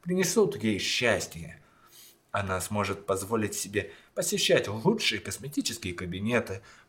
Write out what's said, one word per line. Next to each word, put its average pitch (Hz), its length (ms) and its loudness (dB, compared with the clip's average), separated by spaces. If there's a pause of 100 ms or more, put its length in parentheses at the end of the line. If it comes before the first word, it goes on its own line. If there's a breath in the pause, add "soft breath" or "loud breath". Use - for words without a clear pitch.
принесут 185 580 2
ей 107 200 0
счастье. - 800 -2 (720 loud breath)
Она 95 280 0
сможет 98 460 -2
позволить 98 480 0
себе 101 380 -2 (220 loud breath)
посещать 180 520 2
лучшие 113 540 2
косметические - 720 -4
кабинеты, 95 680 -2 (260 loud breath)